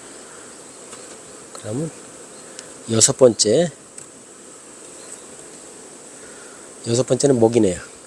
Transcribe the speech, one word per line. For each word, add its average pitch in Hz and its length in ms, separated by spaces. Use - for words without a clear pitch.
그러면 131 360
여섯 113 240
번째. 127 560
여섯 120 180
번째는 135 340
먹이네요. 113 400